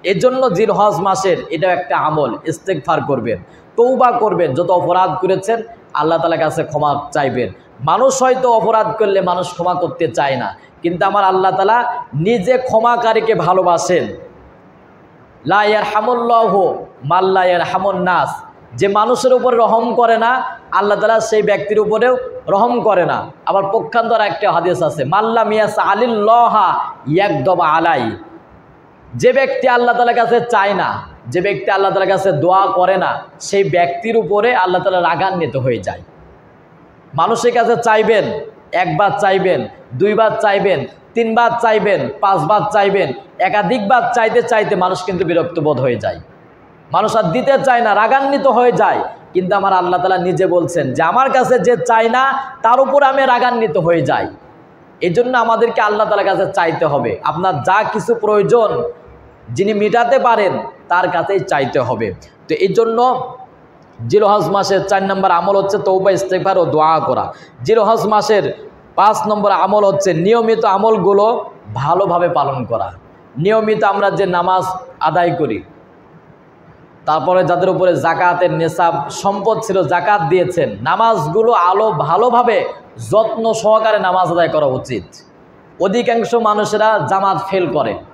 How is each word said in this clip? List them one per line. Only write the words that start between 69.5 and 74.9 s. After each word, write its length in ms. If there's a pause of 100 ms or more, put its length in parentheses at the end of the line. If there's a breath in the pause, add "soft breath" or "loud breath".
আমল 340
হচ্ছে 280
নিয়মিত 520
আমলগুলো 800 (280)
ভালোভাবে 560
পালন 360
করা। 260 (460)
নিয়মিত 460
আমরা 280
যে 140
নামাজ 380 (360)